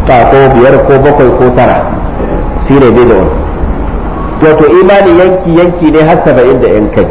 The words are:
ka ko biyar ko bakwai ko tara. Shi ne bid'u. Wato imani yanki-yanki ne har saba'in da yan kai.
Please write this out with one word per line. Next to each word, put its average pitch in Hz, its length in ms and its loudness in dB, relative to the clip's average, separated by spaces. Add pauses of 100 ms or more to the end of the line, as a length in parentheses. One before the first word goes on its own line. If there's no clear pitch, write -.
ka 135 120 0 (120)
ko 135 100 2 (140)
biyar 131 320 2
ko 139 160 0
bakwai 131 380 0
ko 127 80 0 (100)
tara. 107 220 0 (840)
Shi 135 100 0
ne 135 180 4
bid'u. 117 280 2 (1160)
Wato 156 300 2
imani 190 480 2
yanki-yanki 175 760 0
ne 156 120 2
har 165 140 2
saba'in 131 420 0
da 120 80 0
yan 104 220 0
kai. 98 220 -2